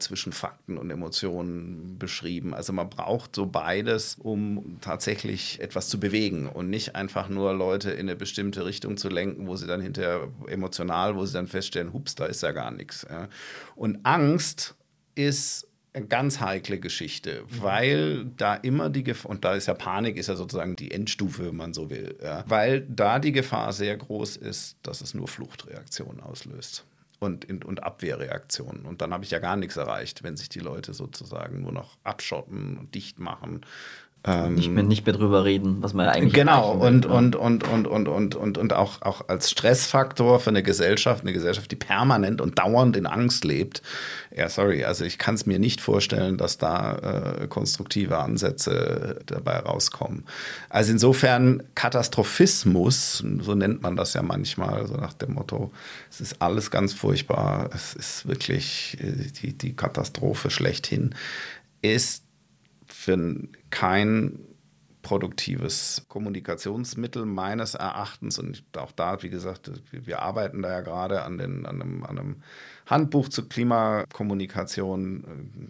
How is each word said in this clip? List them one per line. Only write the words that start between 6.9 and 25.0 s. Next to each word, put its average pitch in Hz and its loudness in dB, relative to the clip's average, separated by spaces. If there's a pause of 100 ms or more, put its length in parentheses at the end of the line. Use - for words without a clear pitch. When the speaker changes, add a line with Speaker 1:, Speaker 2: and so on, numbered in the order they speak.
Speaker 1:
einfach 98 -4
nur 98 0
Leute 95 -2
in 95 -6
eine 87 -6
bestimmte 98 -6
Richtung 101 -6
zu 98 -6
lenken, 95 -4
wo 90 -6
sie 92 -8
dann 87 -2
hinterher 90 -4 (220)
emotional, 92 -2
wo 95 -4
sie - -6
dann 90 -4
feststellen, 90 -6
hups, - -8
da 80 -4
ist - -6
ja 82 0
gar 62 -6
nichts, - -14
ja. 85 -10 (480)
Und - -2
Angst 151 2 (400)
ist 143 0 (280)
eine 107 -8
ganz 135 0
heikle 98 -4
Geschichte, 80 -8
Speaker 2:
Mhm. 117 -12
Speaker 1:
weil 135 2 (120)
da 104 2
immer 147 0
die 139 -2
Gef-, 123 -4
und 101 -6
da 92 4
ist 98 -2
ja 98 2
Panik, 101 -4
ist 92 -6
ja 95 -2
sozusagen 90 -6
die - -12
Endstufe, 95 -4
wenn 85 -8
man 82 -10
so 76 -8
will, 50 -10
ja, 80 -8
weil 117 4
da 113 2
die 143 0
Gefahr 113 0
sehr 104 -2
groß 107 -8
ist, - -8
dass - -8